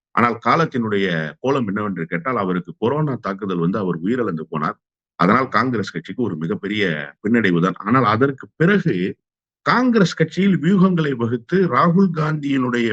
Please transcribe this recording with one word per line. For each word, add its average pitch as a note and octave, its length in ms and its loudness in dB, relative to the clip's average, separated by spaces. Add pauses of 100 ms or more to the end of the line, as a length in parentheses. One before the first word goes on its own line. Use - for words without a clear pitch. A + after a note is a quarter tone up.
(140)
ஆனால் A#2 240 0
காலத்தினுடைய A#2+ 680 0 (300)
கோலம் B2+ 320 -2
என்னவென்று G2 380 -4
கேட்டால், G2 320 -4
அவருக்கு F2+ 360 -4
கொரோனா C3 420 -2
தாக்குதல் F#2+ 460 -4
வந்து F#2+ 160 0
அவர் F2+ 200 -2
உயிரிழந்து F#2+ 460 -2
போனார். D#2+ 320 -6 (420)
அதனால் A#2 320 2
காங்கிரஸ் A2+ 440 -2
கட்சிக்கு F#2 280 -6
ஒரு F#2 140 -4
மிகப்பெரிய G2 480 -4 (340)
பின்னடைவு G2 420 2
தான். F2+ 180 0
ஆனால் A#2+ 280 2
அதற்கு A#2+ 460 0
பிறகு F3 440 2 (720)
காங்கிரஸ் A3 480 2
கட்சியில் F3+ 440 0
வியூகங்களை E3+ 560 2
வகுத்து A#2 420 -2 (120)
ராகுல் E3+ 440 4
காந்தியினுடைய C#3 800 0